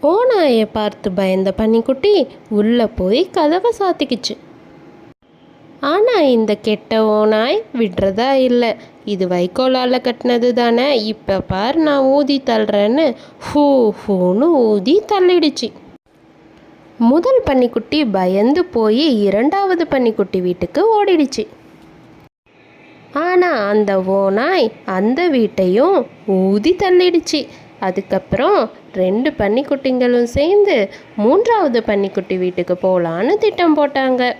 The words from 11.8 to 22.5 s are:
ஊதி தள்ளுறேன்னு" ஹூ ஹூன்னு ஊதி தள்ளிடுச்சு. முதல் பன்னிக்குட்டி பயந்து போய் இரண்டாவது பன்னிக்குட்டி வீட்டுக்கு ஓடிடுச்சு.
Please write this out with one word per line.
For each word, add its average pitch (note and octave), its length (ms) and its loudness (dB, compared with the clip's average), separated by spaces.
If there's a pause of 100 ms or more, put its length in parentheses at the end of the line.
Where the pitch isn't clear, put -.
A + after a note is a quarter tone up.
ஊதி C4+ 420 2
தள்ளுறேன்னு" A3 680 0 (380)
ஹூ C#4 360 4 (180)
ஹூன்னு F#3 340 0
ஊதி C4 680 2
தள்ளிடுச்சு. F4+ 640 0 (1300)
முதல் E4+ 460 2
பன்னிக்குட்டி B3+ 680 -2
பயந்து G3 540 0
போய் A#3 580 0
இரண்டாவது D#4+ 680 0
பன்னிக்குட்டி A3 520 -2
வீட்டுக்கு F#4+ 640 0
ஓடிடுச்சு. D#4 420 0 (1700)